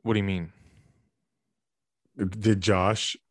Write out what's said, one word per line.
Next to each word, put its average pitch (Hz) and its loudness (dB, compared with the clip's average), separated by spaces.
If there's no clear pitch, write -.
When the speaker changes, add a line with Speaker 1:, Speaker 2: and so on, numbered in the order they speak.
Speaker 1:
What 113 2
do 107 2
you 98 0
mean? 92 -4
Speaker 2:
Did 101 0
Josh, 98 0